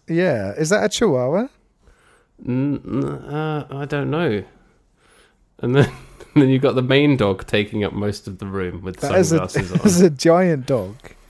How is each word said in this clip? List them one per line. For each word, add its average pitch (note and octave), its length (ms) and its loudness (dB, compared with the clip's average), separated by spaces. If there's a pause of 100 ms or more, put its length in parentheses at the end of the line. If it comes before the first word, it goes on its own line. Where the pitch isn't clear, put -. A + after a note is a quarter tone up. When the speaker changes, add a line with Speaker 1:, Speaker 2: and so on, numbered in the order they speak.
Speaker 1:
Yeah, C#3+ 460 0
is D#3 160 -4
that G3+ 160 2
a G#3 40 2
Chihuahua? E3+ 600 0 (1000)
Speaker 2:
N-, C3 400 -2
n-, C3 180 -4
uh, C#3+ 680 -6
I C#3 160 -10
don't C#3 240 -4
know. C#3 340 -2 (1120)
And A#2+ 160 -2
then, C#3+ 100 6
<laughs> - 500 -8
and D3 100 6
then C3 40 4
you've C3 140 2
got B2 140 2
the B2+ 60 2
main C3+ 340 4
dog G2+ 320 0
taking G#2 340 -2
up F#2+ 100 -2
most G#2 360 -6
of F#2 100 -12
the G2+ 80 -10
room F#2+ 380 -6
with F#2 160 -10
Speaker 1:
That - 180 -2
is E3 140 2
a, E3 40 4
<laughs> F#2 120 -2
Speaker 2:
sunglasses F#2+ 240 -4
Speaker 1:
that F3+ 120 2
is F3+ 160 4
Speaker 2:
on. F#3 60 8
Speaker 1:
a E3 40 4
giant E3 560 2
dog. G#2+ 280 -2 (360)